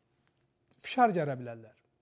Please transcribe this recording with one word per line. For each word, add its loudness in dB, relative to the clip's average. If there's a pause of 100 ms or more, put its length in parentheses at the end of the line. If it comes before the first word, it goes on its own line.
(840)
fişar 4
gələ -2
bilərlər. -14 (260)